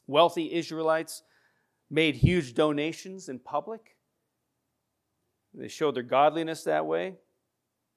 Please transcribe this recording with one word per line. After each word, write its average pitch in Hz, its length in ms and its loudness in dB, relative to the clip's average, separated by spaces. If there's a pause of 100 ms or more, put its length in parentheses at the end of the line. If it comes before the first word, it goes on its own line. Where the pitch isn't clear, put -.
Wealthy 160 480 2
Israelites 160 720 -2 (640)
made 151 240 4
huge 135 400 2
donations 160 760 -2
in 127 100 -10
public. 214 580 -10 (1600)
They 127 160 -12
showed 143 280 -2
their 127 60 -2
godliness 151 600 2
that 156 220 0
way. 175 300 -4 (800)